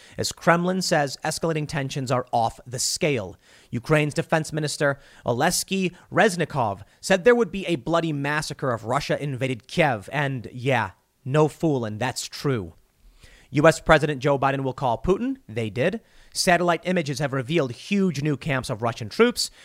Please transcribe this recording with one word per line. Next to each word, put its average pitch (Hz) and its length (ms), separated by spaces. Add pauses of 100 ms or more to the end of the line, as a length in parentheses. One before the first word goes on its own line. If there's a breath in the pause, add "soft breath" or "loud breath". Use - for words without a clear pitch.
(180 loud breath)
As - 140
Kremlin 180 500
says, 147 420
escalating 156 440
tensions 135 420
are 123 220
off 113 340
the 123 140
scale. 120 560 (340 soft breath)
Ukraine's 151 440
defense 160 380
minister, 147 460 (260 loud breath)
Oleksiy 175 680 (180 loud breath)
Reznikov, 147 720 (180 soft breath)
said 190 220
there 240 140
would 208 160
be 196 140
a 170 100
bloody 160 360
massacre 143 640
if 104 100
Russia 139 380
invaded 131 460
Kiev. 131 440
And 135 400
yeah, 117 380 (340)
no 151 220
fooling, 120 520
that's 123 280
true. 110 480 (760 soft breath)
U 147 180
S 160 100
President 151 420
Joe 143 160
Biden 139 280
will 127 80
call 120 280
Putin. 226 360 (120)
They 110 220
did. 160 300 (320 soft breath)
Satellite 175 500
images 170 380
have 135 120
revealed 135 380
huge 190 500
new 147 160
camps 131 320
of 110 140
Russian 117 260
troops. - 440 (120)